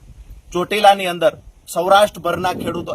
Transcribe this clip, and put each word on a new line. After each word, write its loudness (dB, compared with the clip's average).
ચોટીલાની 2
અંદર 0
સૌરાષ્ટ્રભરના 0
ખેડૂતો -8